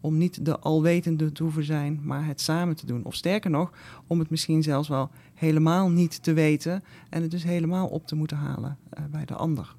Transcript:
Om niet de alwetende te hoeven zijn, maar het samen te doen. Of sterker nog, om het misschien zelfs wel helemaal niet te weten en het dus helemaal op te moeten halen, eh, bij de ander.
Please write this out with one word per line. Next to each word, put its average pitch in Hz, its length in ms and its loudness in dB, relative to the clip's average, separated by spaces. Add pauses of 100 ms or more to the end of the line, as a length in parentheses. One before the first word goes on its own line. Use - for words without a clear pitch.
Om 156 180 0
niet 180 260 0
de 156 140 0
alwetende 160 720 2
te 147 100 -6
hoeven 156 220 -2
zijn, 147 380 -2
maar 147 240 -4
het 143 140 -6
samen 165 360 0
te 147 100 -14
doen. 120 180 -4
Of 98 100 -10
sterker 117 360 -2
nog, 160 220 0 (340)
om 170 120 0
het 160 120 0
misschien 160 320 2
zelfs 147 260 0
wel 135 220 -2 (240)
helemaal 160 560 4
niet 170 320 2
te 165 100 2
weten 156 520 2 (260)
en 165 120 -4
het 160 80 -2
dus 170 120 -4
helemaal 175 440 0
op - 200 -6
te - 100 -6
moeten 156 200 -2
halen, 139 400 -4 (140)
eh, - 200 -10
bij 151 140 -6
de - 100 -8
ander. 143 440 -4